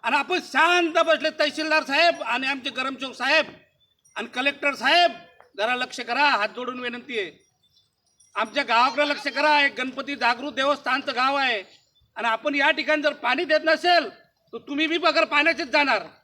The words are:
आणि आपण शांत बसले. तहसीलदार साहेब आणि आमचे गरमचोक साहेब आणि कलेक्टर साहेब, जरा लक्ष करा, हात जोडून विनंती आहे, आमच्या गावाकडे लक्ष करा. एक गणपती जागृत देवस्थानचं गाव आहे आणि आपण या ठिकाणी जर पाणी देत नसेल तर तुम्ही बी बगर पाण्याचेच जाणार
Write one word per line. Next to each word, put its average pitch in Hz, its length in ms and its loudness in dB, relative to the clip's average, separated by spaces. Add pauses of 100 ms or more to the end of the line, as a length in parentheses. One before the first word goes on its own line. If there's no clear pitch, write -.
आणि 247 140 0
आपण 330 260 -2
शांत 339 560 2
बसले. 311 320 2
तहसीलदार 302 540 0
साहेब 330 380 2
आणि 240 240 -4
आमचे 269 240 -6
गरमचोक 262 440 -8
साहेब 285 360 0 (640)
आणि 208 100 -6
कलेक्टर 277 480 -2
साहेब, 285 380 4 (460)
जरा 233 160 0
लक्ष 247 260 -6
करा, 247 280 2
हात 214 200 2
जोडून 247 320 -8
विनंती 240 380 -8
आहे, 175 120 -6 (1040)
आमच्या 285 260 -2
गावाकडे 269 460 2
लक्ष 285 200 -4
करा. 294 320 4
एक 269 200 0
गणपती 262 360 -6
जागृत 247 360 -2
देवस्थानचं 269 600 -2
गाव 262 220 0
आहे 247 260 -2 (540)
आणि 226 120 -2
आपण 226 260 -2
या 285 160 4
ठिकाणी 302 320 0
जर 285 100 0
पाणी 269 320 -2
देत 311 200 2
नसेल 320 440 4 (440)
तर 233 60 -12
तुम्ही 294 280 -4
बी 330 120 -2
बगर 320 260 2
पाण्याचेच 302 440 0
जाणार 269 340 2 (220)